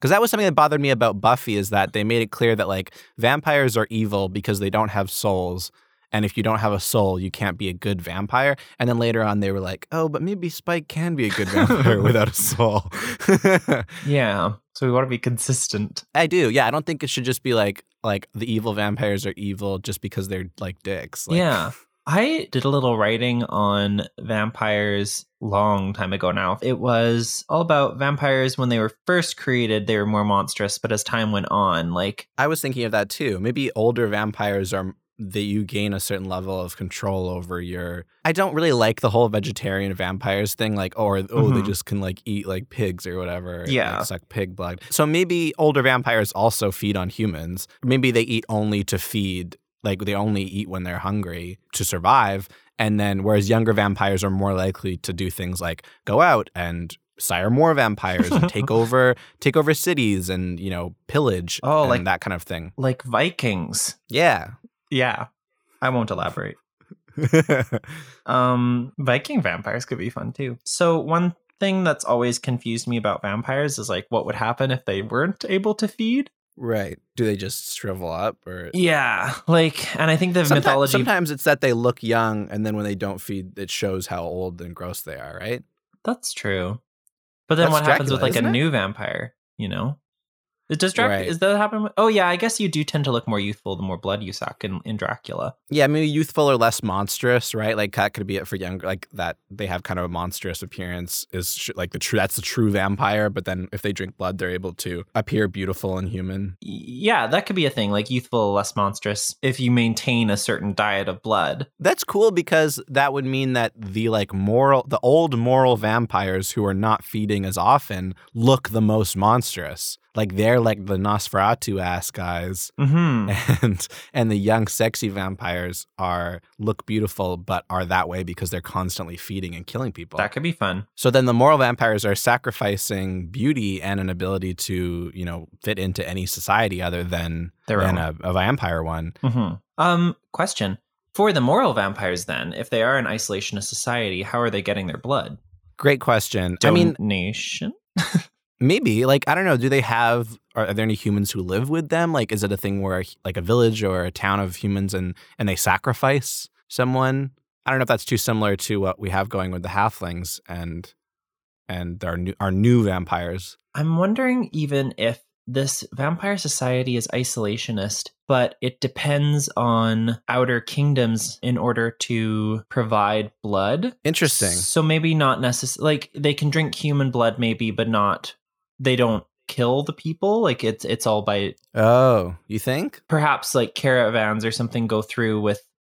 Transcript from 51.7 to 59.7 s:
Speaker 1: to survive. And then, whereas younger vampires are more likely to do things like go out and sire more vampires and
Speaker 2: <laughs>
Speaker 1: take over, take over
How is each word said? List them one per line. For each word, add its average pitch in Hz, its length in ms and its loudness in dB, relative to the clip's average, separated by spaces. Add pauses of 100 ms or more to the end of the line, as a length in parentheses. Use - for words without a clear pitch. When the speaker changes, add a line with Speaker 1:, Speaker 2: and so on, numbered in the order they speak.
Speaker 1:
to - 120 -4
survive. 98 640 2 (300)
And 107 200 2
then, 101 220 0
whereas 101 300 4
younger 113 220 4
vampires 101 500 2
are 98 80 0
more 98 240 0
likely 92 420 -2
to - 160 -8
do 90 160 -4
things 87 320 -6
like 85 220 -6 (220)
go 110 160 4
out 151 340 4
and 85 420 -6 (220)
sire 95 320 0
more 156 240 4
vampires 104 560 0
and 180 180 2
Speaker 2:
<laughs> - 0 -
Speaker 1:
take 117 220 -2
over, 120 440 4 (260)
take - 140 2
over 156 200 4